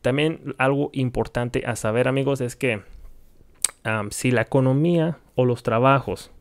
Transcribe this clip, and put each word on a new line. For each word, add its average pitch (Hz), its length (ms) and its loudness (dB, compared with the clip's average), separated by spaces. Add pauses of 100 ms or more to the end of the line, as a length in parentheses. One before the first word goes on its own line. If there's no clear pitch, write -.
También 143 560 -2
algo 139 340 2
importante 123 720 -2
a 117 100 -4
saber, 117 320 0
amigos, 135 320 0
es 123 160 -6
que, 113 260 -2 (1000)
am, 107 260 -2
si - 220 0
la 117 80 4
economía 151 800 2 (180)
o 127 80 2
los 120 180 0
trabajos 123 800 0